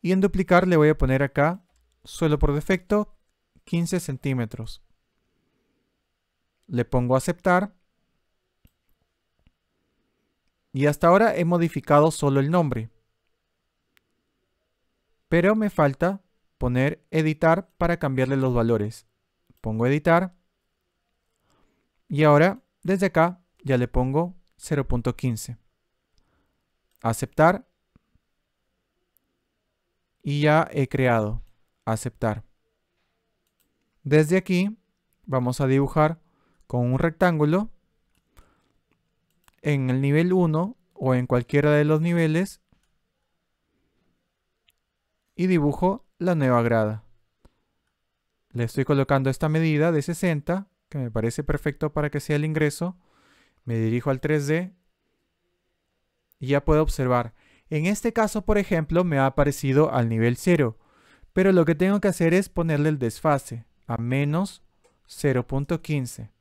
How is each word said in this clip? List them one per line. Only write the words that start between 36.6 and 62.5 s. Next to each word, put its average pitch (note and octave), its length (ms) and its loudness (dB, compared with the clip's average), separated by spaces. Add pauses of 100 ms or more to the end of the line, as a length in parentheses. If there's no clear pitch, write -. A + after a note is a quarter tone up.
con B2 260 -2
un C3 60 0
rectángulo E3 720 0 (1900)
en C3+ 280 -2
el C3 100 0
nivel D#3 320 2
uno F3+ 440 0 (160)
o C3 220 -2
en B2 140 -2
cualquiera C#3+ 420 0
de D3 140 4
los D#3 160 2
niveles E3+ 600 -2 (2750)
y F3+ 100 -2
dibujo F3+ 580 0 (140)
la F3 160 0
nueva B2+ 280 2
grada. A2 420 0 (1500)
Le A#2 140 -4
estoy B2+ 200 -4
colocando C3+ 460 0
esta D#3 180 -4
medida D#3+ 440 0
de D3+ 100 0
sesenta, F3 640 -4 (220)
que D3 100 -12
me A#2+ 140 -8
parece A#2 320 -4
perfecto D3 480 -4
para D3 180 -4
que D3 80 -6
sea D3+ 160 -4
el D3 100 -2
ingreso. D#3 540 -4 (680)
Me A#2 120 -4
dirijo A2+ 320 -2
al C3+ 120 -2
tres D3 260 -2
D E3+ 280 -4 (1600)
y B2+ 80 -10
ya C#3+ 180 0
puedo D#3 180 4
observar. B2 520 0 (340)
En D#3 160 -2
este G#3+ 300 -2
caso, G#3+ 320 -2
por G#3+ 100 2
ejemplo, E3+ 480 0
me D3+ 140 0
ha C3 80 4
aparecido C#3+ 680 2
al A#2+ 160 0
nivel A2+ 300 0
cero, - 400 0 (560)
pero F#3+ 180 2
lo E3+ 140 4
que E3 80 2
tengo F#3+ 260 0
que G3+ 80 0
hacer E3 240 0
es F#3 160 2
ponerle D#3 400 -2